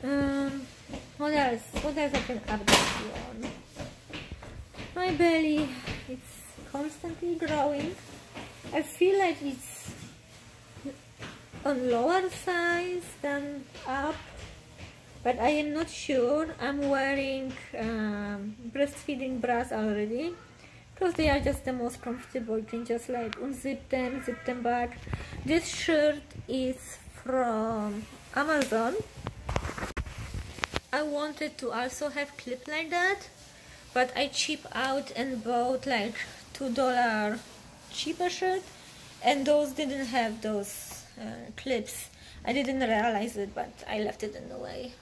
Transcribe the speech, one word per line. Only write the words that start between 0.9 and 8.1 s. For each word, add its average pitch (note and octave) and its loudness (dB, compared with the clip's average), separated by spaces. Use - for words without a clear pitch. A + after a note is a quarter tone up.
what D4 0
else? C4 4
What C#4+ 0
else C#4+ 2
I B3 4
can A#3+ -2
update G#3+ 4
you A3 -6
on? - -6
My F4+ 2
belly, D#4 6
it's - -10
constantly E4 -2
growing. D4+ 2